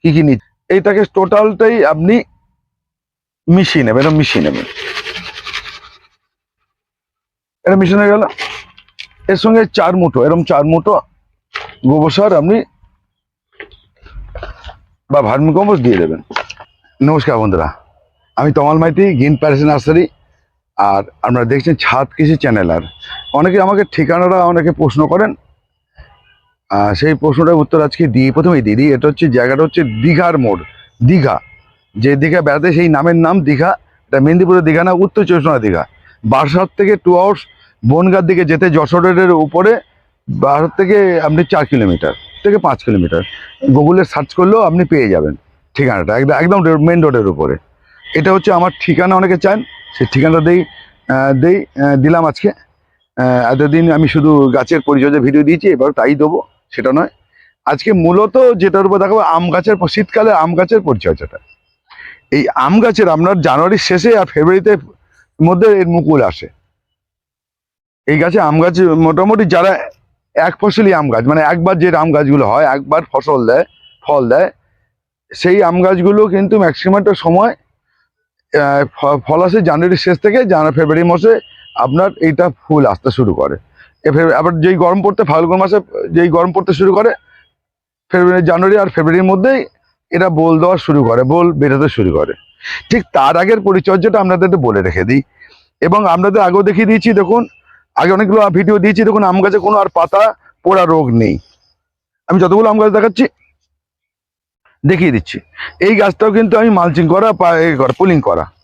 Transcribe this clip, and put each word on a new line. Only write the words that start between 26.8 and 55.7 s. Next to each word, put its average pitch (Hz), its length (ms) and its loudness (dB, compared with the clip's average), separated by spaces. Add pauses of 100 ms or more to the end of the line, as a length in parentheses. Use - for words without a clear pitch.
সেই 151 220 0
প্রশ্নটার 156 480 0
উত্তর 160 240 0
আজকে - 200 -4
দিই। 131 240 0
প্রথমেই 160 340 0
দিয়ে 104 140 0
দিই, 147 140 2
এটা 131 140 -2
হচ্ছে, 151 180 -2 (120)
জায়গাটা 131 260 0
হচ্ছে 160 180 -2 (200)
দীঘার 170 360 0
মোড়, 104 240 -2 (400)
দীঘা, 131 340 2 (600)
যে 117 200 0
দীঘা 156 260 0
বেড়াতে 147 320 0
সেই 170 160 2
নামের 160 360 2
নাম 175 100 0 (120)
দীঘা। 147 240 0 (320)
এটা - 160 -2
মেদিনীপুরের 175 480 2
দীঘা 160 160 0
না, 185 100 0 (100)
উত্তর - 220 0
চব্বিশ 170 200 0
পরগনার 135 200 0
দীঘা। 85 180 -2 (400)
বারাসাত 156 540 -2
থেকে 202 200 2
টু 175 200 0
আওয়ার্স 190 240 0 (420)
বনগাঁর 175 460 2
দিকে 185 160 2
যেতে 160 240 0
যশোর 160 340 0
রোডের 180 280 2 (140)
উপরে, 185 260 0 (560)
বারাসাত 143 500 -2
থেকে 196 200 0 (300)
আপনি 156 220 0
চার 151 160 0
কিলোমিটার 90 480 -2 (280)
থেকে 202 240 0
পাঁচ 139 180 -2
কিলোমিটার, 87 400 -2 (520)
Google-এ 165 300 2
সার্চ 147 280 -6
করলেও 202 360 2
আপনি 175 160 0
পেয়ে 139 240 0
যাবেন 76 240 0 (420)
ঠিকানাটা, 104 400 -2
একদম, 135 260 0
একদম 185 220 2
রোড, 160 240 2
মেইন 170 140 2
রোডের 123 260 0
উপরে। 73 280 -2 (480)
এটা 160 280 -2
হচ্ছে 196 220 0
আমার 175 260 0
ঠিকানা, 180 360 0
অনেকে 185 220 0
চান 190 200 0 (360)
সেই - 180 -2
ঠিকানাটা 160 340 2
দেই, 175 140 2 (540)
আহ, 135 180 0 (100)
দেই, 175 160 2 (260)
আহ, 143 200 2
দিলাম 165 220 2
আজকে। 156 240 -2 (680)
আহ, 127 320 0
এতদিন 147 420 2
আমি 151 160 2
শুধু 156 240 2 (220)
গাছের 135 320 -2
পরিচর্যা 143 340 0
ভিডিও 147 240 2
দিয়েছি, 165 320 0